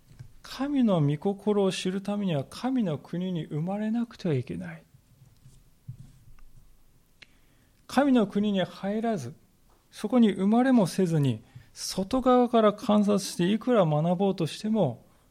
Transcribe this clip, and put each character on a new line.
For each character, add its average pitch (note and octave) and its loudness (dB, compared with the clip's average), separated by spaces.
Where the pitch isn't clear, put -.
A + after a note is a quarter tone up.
神 C#4 -2
の F#3+ 4
御 C#3+ 2
心 G3+ 0
を F#3+ 2
知 F#3 -6
る G3 -4
た G3+ -6
め G3+ -4
に E3 0
は C3+ -2
神 B3+ -4
の D3+ -2
国 F#3 -6
に D#3+ -6
生 D3+ -6
ま F#3+ -4
れ G#3+ -2
な A#3 -2
く - -14
て - -8
は D3+ 0
い B2 -2
け - -10
な F3 -12
い。 D#3+ -20
神 C#4 2
の A#3 4
国 G#3 -2
に F#3+ 0
入 G3+ -6
ら A3+ -4
ず、 B2+ -10
そ - -10
こ B3 2
に A3 6
生 G3 -2
ま A#3 4
れ C4+ 2
も A#3 6
せ F3+ 0
ず E3 0
に、 B2+ 0
外 G3 -4
側 B3 4
か A#3 2
ら G#3+ 4
観 G#3 2
察 G3+ 2
し - -8
て F3+ 2
い A3 2
く B3 -2
ら G3 4
学 D#3 0
ぼ G3 0
う F#3 -2
と E3+ -4
し - -8
て G#3+ -6
も F3 -2